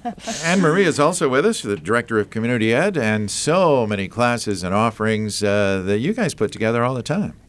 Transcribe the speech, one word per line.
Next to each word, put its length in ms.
<laughs> 220
Anne 180
Marie 240
is 140
also 300
with 160
us, 160
the 140
Director 440
of 120
Community 420
Ed, 240
and 320
so 560
many 220
classes 560
and 100
offerings, 680
uh, 420
that 140
you 140
guys 200
put 180
together 320
all 120
the 80
time. 300